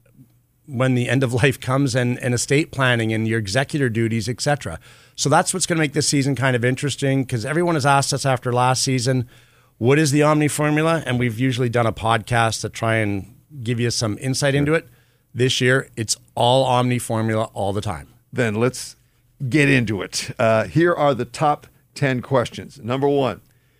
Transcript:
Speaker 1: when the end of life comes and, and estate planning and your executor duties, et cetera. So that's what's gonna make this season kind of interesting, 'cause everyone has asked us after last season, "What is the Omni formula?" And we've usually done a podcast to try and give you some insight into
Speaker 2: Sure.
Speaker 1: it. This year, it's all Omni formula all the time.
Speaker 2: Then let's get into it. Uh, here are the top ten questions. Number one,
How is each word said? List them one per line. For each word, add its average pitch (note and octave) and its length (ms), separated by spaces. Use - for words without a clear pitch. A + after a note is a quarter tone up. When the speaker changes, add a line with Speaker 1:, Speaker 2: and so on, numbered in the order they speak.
Speaker 1:
when C3 300
the B2 140
end B2+ 140
of B2 100
life C3 260
comes C3+ 360
and, B2 240
and B2 140
estate C#3+ 380
planning A#2+ 420
and A2 140
your A2+ 120
executor B2+ 500
duties, A2+ 400
et A#2+ 120
cetera. G#2+ 380
So - 140
that's E3 240
what's F#3 120
gonna E3 140
make D#3 140
this D3 140
season C#3 280
kind B2+ 200
of A#2 100
interesting, C3+ 600
'cause A#2 200
everyone E3 300
has C3 100
asked C#3 280
us C3+ 120
after B2+ 280
last B2 300
season, B2+ 440
"What C3 220
is D#3 120
the D3 120
Omni D3+ 240
formula?" D3+ 580
And B2 140
we've A#2 200
usually B2+ 300
done A#2 160
a A2 80
podcast A2+ 680
to G#2+ 80
try A2+ 260
and G2+ 400
give A#2 160
you A#2+ 120
some G#2+ 300
insight C3+ 340
into C#3+ 160
Speaker 2:
Sure. D#3+ 60
Speaker 1:
it. D#3+ 100
This B2+ 280
year, B2+ 340
it's A2+ 200
all B2 280
Omni B2 360
formula A2 540
all G2+ 200
the G#2 80
time. D#2+ 260
Speaker 2:
Then A2+ 220
let's A#2+ 400
get C#3+ 220
into A2 320
it. - 380
Uh, A2+ 260
here E3 280
are D3 200
the A#2+ 120
top D3 420
ten C3 260
questions. - 600
Number C3 260
one, C3+ 340